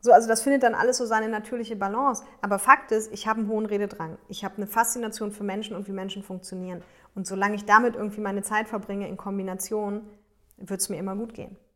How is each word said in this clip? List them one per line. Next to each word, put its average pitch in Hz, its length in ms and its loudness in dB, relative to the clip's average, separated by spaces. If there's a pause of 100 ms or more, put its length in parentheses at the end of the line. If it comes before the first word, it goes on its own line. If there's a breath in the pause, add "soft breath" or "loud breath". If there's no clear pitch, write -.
So, 233 80 10
also 226 160 10
das 226 140 2
findet 277 200 4
dann 233 120 4
alles 254 240 2
so 247 80 -2
seine 220 240 0
natürliche 220 460 -6
Balance. 220 480 0 (180 loud breath)
Aber 202 160 0
Fakt 269 340 6
ist, 220 180 0
ich 214 160 -8
habe 220 140 0
einen 208 80 -2
hohen 220 160 0
Rededrang. 202 540 -4 (100)
Ich 202 160 -12
habe 196 140 -8
eine 202 80 -6
Faszination 220 680 0
für 208 120 -10
Menschen 214 300 -6
und 196 140 -8
wie 196 40 -8
Menschen 196 300 -8
funktionieren. 185 600 -10 (320 loud breath)
Und 185 120 -6
solange 196 280 0
ich 208 100 -8
damit 226 300 6
irgendwie 208 260 -6
meine 202 220 -2
Zeit 214 260 -2
verbringe 202 400 -6
in 185 80 -8
Kombination, 202 880 -6 (560)
wird's 196 320 -6
mir 165 80 -6
immer 190 180 -6
gut 226 160 -8
gehen. - 240 -16 (180)